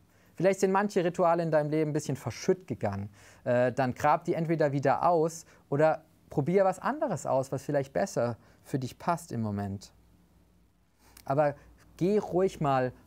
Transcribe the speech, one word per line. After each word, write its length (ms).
Vielleicht 240
sind 120
manche 320
Rituale 380
in 80
deinem 220
Leben 180
ein 40
bisschen 240
verschütt 500
gegangen. 420
Äh, 260
dann 240
grab 300
die 100
entweder 380
wieder 360
aus 360
oder 340
probier 360
was 140
anderes 460
aus, 280
was 100
vielleicht 300
besser 420
für 140
dich 200
passt 340
im 100
Moment. 520
Aber 320
geh 220
ruhig 420
mal 320